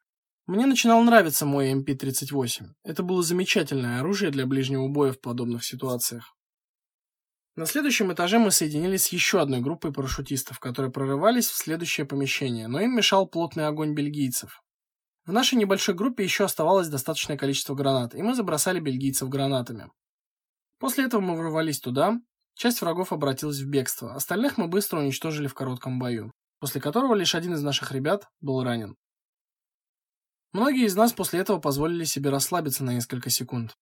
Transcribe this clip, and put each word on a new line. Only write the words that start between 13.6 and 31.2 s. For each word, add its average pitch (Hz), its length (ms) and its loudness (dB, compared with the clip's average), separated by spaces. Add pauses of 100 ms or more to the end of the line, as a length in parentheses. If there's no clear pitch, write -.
огонь 151 260 -2
бельгийцев. 147 680 -2 (640)
В 170 60 -8
нашей 247 240 2
небольшой 196 380 2
группе 214 300 -2
ещё 190 220 0
оставалось 175 420 2
достаточное 147 500 -4
количество 139 380 -2
гранат, 135 400 0
и 139 80 -6
мы 233 100 2
забросали 185 460 0
бельгийцев 135 500 -2
гранатами. 135 600 -2 (880)
После 262 260 0
этого 240 160 0
мы 180 160 0
ворвались 160 420 -2
туда, 160 400 0 (360)
часть 240 260 0
врагов 180 320 -2
обратилась 147 460 -2
в 135 100 -6
бегство, 131 460 -2
остальных 208 420 -2
мы 180 100 0
быстро 185 320 0
уничтожили 147 480 -2
в 131 60 -10
коротком 127 460 -6
бою, 117 320 -4 (280)
после 139 220 -4
которого 233 320 2
лишь 185 220 2
один 175 180 -2
из 151 80 -2
наших 139 300 -2
ребят 151 360 0 (120)
был 131 240 0
ранен. 117 320 -4 (1600)
Многие 254 320 4
из 190 100 2
нас 233 180 4
после 175 260 -2